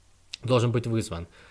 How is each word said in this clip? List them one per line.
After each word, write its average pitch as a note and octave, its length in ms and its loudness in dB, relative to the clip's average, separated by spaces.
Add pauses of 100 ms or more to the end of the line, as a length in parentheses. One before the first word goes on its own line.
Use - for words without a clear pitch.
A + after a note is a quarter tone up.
(420)
должен A#2+ 280 4
быть A#2+ 160 0
вызван. G#2 400 -4 (240)